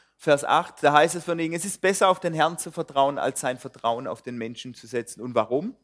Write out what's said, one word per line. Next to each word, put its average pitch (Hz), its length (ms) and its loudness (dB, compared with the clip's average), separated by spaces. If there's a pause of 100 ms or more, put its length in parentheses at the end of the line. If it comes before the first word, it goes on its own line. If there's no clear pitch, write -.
(180)
Vers 143 260 2
acht, - 380 0
da 147 120 6
heißt 160 220 6
es 170 100 -8
von 170 120 -2
wegen: 165 160 -4
„Es 170 100 -4
ist 196 160 -6
besser, 190 300 4
auf 185 100 2
den 170 140 -4
Herrn 160 240 2
zu 165 140 -10
vertrauen, 143 460 0
als 131 240 -2
sein 127 160 -4
Vertrauen 123 500 -6
auf - 140 -8
den 123 160 -10
Menschen 117 360 -10
zu - 140 -20
setzen.“ 113 340 -8
Und 123 140 -8
warum? 127 480 0